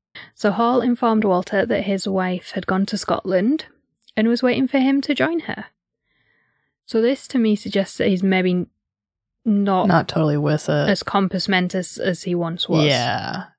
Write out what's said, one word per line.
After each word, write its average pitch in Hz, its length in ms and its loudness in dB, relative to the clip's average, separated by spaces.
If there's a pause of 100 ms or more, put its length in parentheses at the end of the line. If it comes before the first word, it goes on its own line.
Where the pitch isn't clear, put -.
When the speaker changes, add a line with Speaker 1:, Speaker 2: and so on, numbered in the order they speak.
(340)
Speaker 1:
So - 180 2
Hall 233 280 2
informed 226 440 2
Walter 196 420 0
that 208 180 0
his 196 220 -2
wife 185 460 -4
had - 140 -6
gone 190 200 0
to 202 120 -4
Scotland 190 680 0 (500)
and 220 120 2
was 233 140 0
waiting 254 260 2
for 277 100 0
him 269 220 4
to 277 140 -2
join 320 260 0
her. - 260 -10 (1200)
So 226 140 0
this 254 280 0
to - 100 -2
me 220 180 2
suggests - 420 -4
that - 100 2
he's 185 140 0
maybe 185 440 2 (800)
not 202 440 2
Speaker 2:
Not 175 200 4
totally 151 300 0
with 151 300 0
it. 151 200 0
Speaker 1:
as 196 140 0
compass 190 460 -2
mentis 180 500 -2
as 180 240 -4
he 180 120 -4
once 170 340 -4
was. 156 180 2
Speaker 2:
Yeah. 123 580 0 (140)